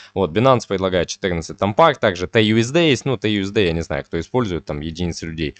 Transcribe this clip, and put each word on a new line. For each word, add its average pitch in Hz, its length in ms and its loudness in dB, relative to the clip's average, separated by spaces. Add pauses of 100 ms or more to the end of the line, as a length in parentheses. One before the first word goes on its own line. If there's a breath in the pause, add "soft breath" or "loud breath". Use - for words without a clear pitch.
(140 loud breath)
Вот, 95 160 0
Binance 120 380 2
предлагает 92 400 0
четырнадцать 87 500 -6
там 98 160 0
пар, 165 220 4
также 90 320 -2
T 117 140 2
U 110 180 4
S 117 100 0
D 165 180 4
есть, 127 160 0
ну, 131 120 -2
T 107 120 -2
U 104 140 0
S 98 80 -4
D 104 160 2
я 85 60 2
не 82 80 -2
знаю, 76 240 -6
кто 85 160 -6
использует, 90 460 -4
там, 76 140 -6
единицы 82 460 -6
людей. 80 340 -6